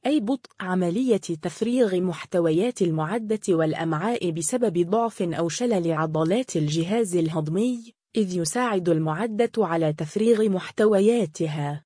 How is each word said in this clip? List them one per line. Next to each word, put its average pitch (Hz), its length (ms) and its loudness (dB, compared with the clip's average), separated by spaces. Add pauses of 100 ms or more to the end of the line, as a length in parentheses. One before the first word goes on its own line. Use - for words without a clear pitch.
أي 294 140 2
بطء 240 300 -4 (100)
عملية 185 560 0
تفريغ 190 840 0
محتويات 175 800 0
المعدة 196 680 -2
والأمعاء 165 800 0
بسبب 170 600 0
ضعف 220 320 0
أو 170 260 -2
شلل 175 440 0
عضلات 160 640 0
الجهاز 170 600 0
الهضمي، 175 760 -2 (240)
إذ 185 200 0
يساعد 185 520 -2
المعدة 180 680 0
على 165 340 2
تفريغ 214 560 2
محتوياتها. 180 1400 2